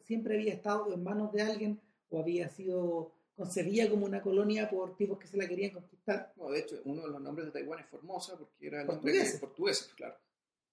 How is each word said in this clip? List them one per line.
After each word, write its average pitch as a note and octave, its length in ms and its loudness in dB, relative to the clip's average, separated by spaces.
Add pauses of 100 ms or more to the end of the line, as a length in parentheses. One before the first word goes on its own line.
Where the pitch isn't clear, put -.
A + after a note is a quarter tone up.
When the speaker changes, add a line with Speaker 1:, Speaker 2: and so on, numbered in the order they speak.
Speaker 1:
siempre A3+ 320 0
había G#3+ 180 2
estado G#3 400 0
en F3 100 -2
manos G#3 280 0
de G#3 100 2
alguien G#3+ 380 0 (300)
o E3 100 -2
había E3+ 300 0
sido F3 640 0 (220)
concebida G3 540 2
como G3+ 160 4
una G3 160 -2
colonia G#3 480 4
por F#3 280 -2
tipos G3+ 200 0
que - 100 -18
se G3 100 -4
la F#3 100 2
querían F#3+ 240 -2
conquistar. - 640 -4
Speaker 2:
No, D#3+ 160 -10
de D3 80 0
hecho, - 260 -6
uno D3 180 -4
de D#3 60 -8
los C#3+ 120 -8
nombres D3 260 -6
de D3 60 -8
Taiwán C#3+ 260 -6
es D3 80 -16
Formosa, F3 500 -10
porque D3 300 -16
era D3 140 -4
el C#3 60 -2
nombre C4+ 260 2
Speaker 1:
Portuguesa. G#3+ 260 4
Speaker 2:
portugués, D#3 560 0
claro. B2 200 -12 (580)